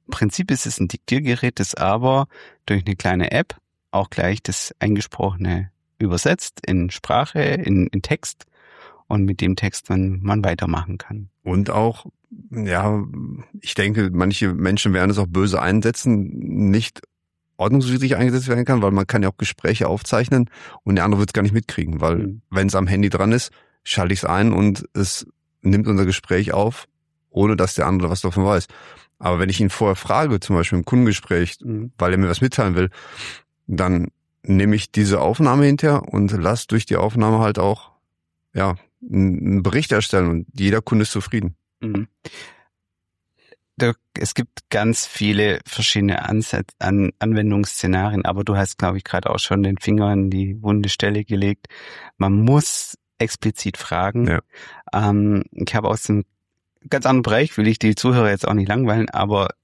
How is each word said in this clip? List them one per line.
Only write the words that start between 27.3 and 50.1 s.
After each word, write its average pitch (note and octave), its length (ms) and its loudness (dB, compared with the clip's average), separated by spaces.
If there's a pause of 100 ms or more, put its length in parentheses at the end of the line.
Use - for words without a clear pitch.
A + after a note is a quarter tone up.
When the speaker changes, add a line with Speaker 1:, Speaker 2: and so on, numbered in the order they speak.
Speaker 2:
ohne G2+ 260 2
dass F#2 180 0
der D#2 120 0
andere F2+ 240 0
was F2+ 100 -2
davon F#2+ 240 0
weiß. G2 240 2 (500)
Aber F2+ 220 0
wenn F#2+ 80 2
ich F#2+ 120 -2
ihn G2 100 2
vorher G2+ 260 0
frage, B2 420 0
zum F#2+ 160 -2
Beispiel E2+ 240 0
im E2 60 -2
Kundengespräch, G2+ 760 0
Speaker 1:
Mhm. A2+ 380 -8
Speaker 2:
weil F2+ 140 2
er F#2+ 60 2
mir F#2+ 100 4
was F2 120 -2
mitteilen G#2 360 0
will, F2+ 140 2 (760)
dann F#2 420 0 (360)
nehme G2+ 320 4
ich - 160 -6
diese G2+ 280 2
Aufnahme C3 460 4
hinterher C#3+ 380 2
und G2+ 260 0
lass G2+ 380 -2
durch A2+ 180 0
die G2 100 0
Aufnahme A2 440 2
halt G#2+ 180 2
auch, G2+ 320 -2 (640)
ja, F#2+ 220 0 (260)
n-, F#2+ 380 2
einen G2 240 0
Bericht A2+ 260 0
erstellen G2 380 2
und E2+ 260 -2
jeder G2 260 2
Kunde G#2+ 220 0
ist - 80 -2
zufrieden. G2+ 460 -4 (240)
Speaker 1:
Mhm. G#2+ 260 -4 (1700)
Da, A#2+ 160 0 (260)
es - 160 -6
gibt - 360 -8
ganz A2 360 0
viele G#2 580 0
verschiedene - 640 -2
Ansätze, G#2+ 520 -4
An-, F#2+ 400 2
Anwendungsszenarien, G#2 1040 0
aber F#2+ 180 -2
du G2+ 140 0
hast, G2 220 -2
glaub F#2+ 180 0
ich, G2 80 -6
gerade - 260 -2
auch - 80 0
schon G2+ 240 0
den G2 160 0
Finger G#2 340 2